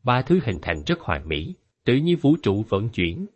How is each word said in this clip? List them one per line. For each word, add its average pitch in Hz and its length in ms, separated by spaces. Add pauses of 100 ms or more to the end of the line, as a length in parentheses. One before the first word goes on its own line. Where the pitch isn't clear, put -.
Ba 127 200
thứ 180 220
hình 85 180
thành 82 240
rất 175 140
hoàn 80 280
mỹ, 80 260 (300)
tự 120 100
như 165 220
vũ 151 260
trụ 104 260
vận 104 200
chuyển 92 480